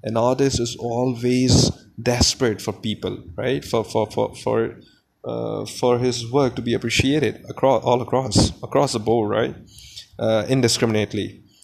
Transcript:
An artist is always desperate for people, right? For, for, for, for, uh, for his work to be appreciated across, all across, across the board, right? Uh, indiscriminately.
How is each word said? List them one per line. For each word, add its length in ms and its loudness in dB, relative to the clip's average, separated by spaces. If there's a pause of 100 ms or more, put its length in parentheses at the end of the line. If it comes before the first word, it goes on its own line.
An 140 -2
artist 420 2
is 180 -2
always 920 2 (320)
desperate 600 0
for 120 -4
people, 500 -6 (120)
right? 280 -2
For, 200 0
for, 240 -2
for, 280 -4
for, 440 -2 (440)
uh, 420 -6
for 340 0
his 320 -2
work 240 2
to 60 -6
be 120 -2
appreciated 760 0
across, 340 2
all 180 2
across, 500 2 (120)
across 300 2
the 60 -2
board, 300 2
right? 260 -2 (640)
Uh, 280 0
indiscriminately. 960 0 (200)